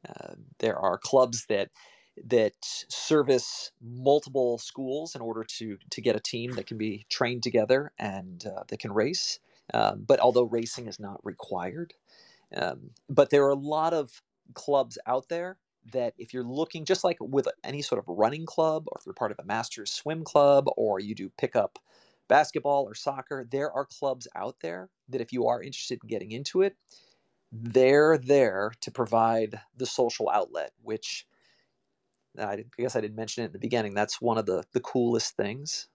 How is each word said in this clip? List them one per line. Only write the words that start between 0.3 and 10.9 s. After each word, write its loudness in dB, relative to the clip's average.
there 0
are 2
clubs 4
that, 0
that 2
service 0
multiple 0
schools -8
in -10
order -6
to, -10
to -10
get 2
a -2
team -6
that -8
can -10
be -6
trained -2
together 2
and, -8
uh, -8
that -10
can -10
race. 0
Um, 0
but 6
although 6
racing -4
is -12